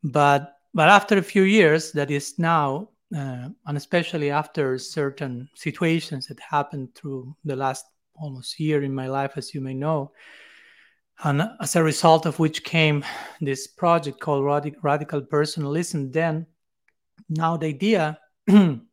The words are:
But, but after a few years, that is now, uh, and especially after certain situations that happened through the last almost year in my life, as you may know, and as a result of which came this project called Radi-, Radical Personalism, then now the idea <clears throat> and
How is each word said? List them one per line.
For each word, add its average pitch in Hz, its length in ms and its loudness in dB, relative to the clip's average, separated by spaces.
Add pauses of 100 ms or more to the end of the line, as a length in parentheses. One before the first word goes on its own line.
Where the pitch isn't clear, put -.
But, 143 520 2 (180)
but 156 140 4
after 202 300 6
a 190 40 4
few 190 220 2
years, 170 480 4
that 143 180 -2
is 143 300 -4
now, 165 500 0 (260)
uh, 135 340 -8 (160)
and 147 120 -6
especially 160 540 -2
after 143 460 -2
certain 135 800 -8
situations 160 720 -4
that 135 120 -16
happened 143 560 -6
through 135 480 -12
the 143 120 -6
last 135 300 -4 (300)
almost 135 440 -14
year 151 240 0
in 135 100 -4
my 131 140 -6
life, 139 280 -4
as - 180 -12
you 143 80 -8
may 131 120 -8
know, 143 380 -4 (1120)
and 151 260 0 (100)
as - 160 -4
a 165 80 4
result 160 420 4
of 160 140 -4
which 156 240 0
came 151 400 0 (380)
this 139 260 -6
project 165 520 0
called 143 240 0
Radi-, 143 380 -2
Radical 147 400 -2
Personalism, 147 920 -4
then 160 320 -2 (840)
now 165 300 -2
the 160 100 -4
idea 156 500 0 (160)
<clears throat> - 140 -8
and 185 460 6